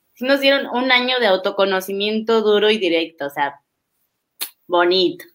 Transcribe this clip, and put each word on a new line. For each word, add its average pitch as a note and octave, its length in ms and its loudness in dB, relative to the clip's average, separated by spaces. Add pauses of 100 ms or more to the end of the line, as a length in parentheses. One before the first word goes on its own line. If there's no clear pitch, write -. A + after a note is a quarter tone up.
(160)
Sí A#3+ 100 -10
nos C#4 160 2
dieron C#4 260 2
un B3+ 240 -2
año B3 280 0
de A#3 80 2
autoconocimiento G3 1120 0
duro G#3 300 2
y A3 80 0
directo, E3 480 -4
o - 20 -8
sea, C#3+ 320 -4 (1040)
bonito, F3 680 0